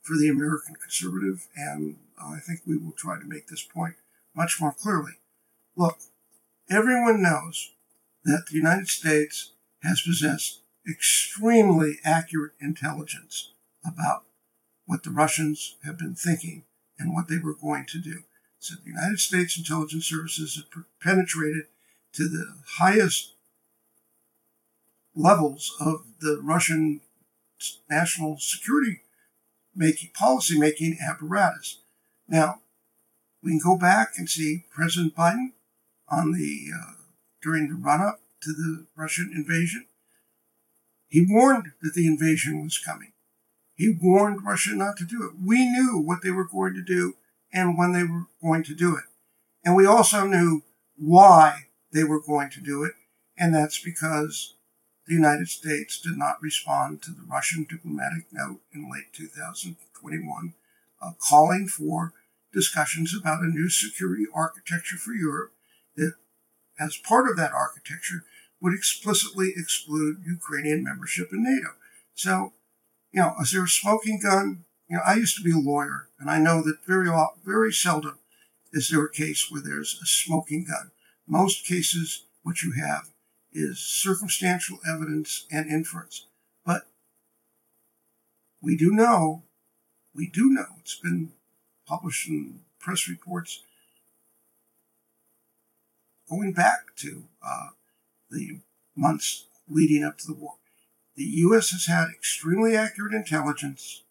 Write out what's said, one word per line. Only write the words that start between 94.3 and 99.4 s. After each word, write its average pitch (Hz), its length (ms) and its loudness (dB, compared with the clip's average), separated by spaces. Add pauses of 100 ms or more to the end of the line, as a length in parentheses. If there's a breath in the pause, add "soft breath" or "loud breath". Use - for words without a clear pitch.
going 190 240 -4
back - 460 0
to, 73 260 -14 (220)
uh, 64 220 -10 (600)
the - 320 -10 (360)
months - 500 -2 (220)